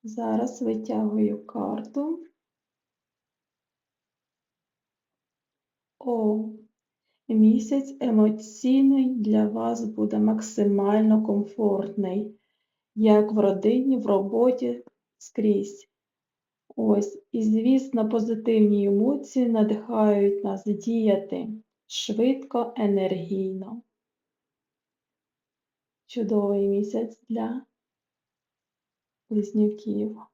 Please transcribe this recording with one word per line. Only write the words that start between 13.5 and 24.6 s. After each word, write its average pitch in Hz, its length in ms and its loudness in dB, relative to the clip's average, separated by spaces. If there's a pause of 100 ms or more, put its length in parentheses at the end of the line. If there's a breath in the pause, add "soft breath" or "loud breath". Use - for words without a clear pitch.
в 208 80 -6
роботі, 233 760 0 (340)
скрізь. 202 680 -2 (920)
Ось, 208 460 0 (100)
і, 233 100 -2
звісно, 226 640 2
позитивні 214 800 2
емоції 247 640 0
надихають 214 960 0
нас 196 200 -6
діяти 214 840 -2 (380)
швидко, 240 920 -2
енергійно. 190 1040 -4 (2250)